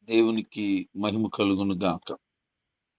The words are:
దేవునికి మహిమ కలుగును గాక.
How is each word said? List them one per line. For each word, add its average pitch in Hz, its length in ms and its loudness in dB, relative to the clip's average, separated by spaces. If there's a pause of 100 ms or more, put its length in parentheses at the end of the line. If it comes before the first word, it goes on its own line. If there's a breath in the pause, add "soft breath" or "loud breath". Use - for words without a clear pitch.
దేవునికి 110 880 0
మహిమ 104 320 -2
కలుగును 98 460 0
గాక. 87 420 -4 (840)